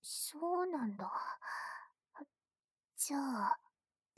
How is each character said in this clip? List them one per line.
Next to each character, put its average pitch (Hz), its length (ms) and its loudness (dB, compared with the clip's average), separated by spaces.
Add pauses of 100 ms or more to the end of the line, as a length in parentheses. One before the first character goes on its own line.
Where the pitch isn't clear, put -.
そ 349 600 0
う 370 60 4
な 294 180 0
ん 202 100 0
だ。 196 140 -2 (1900)
じ - 180 2
ゃ 285 40 2
あ、 240 400 4 (580)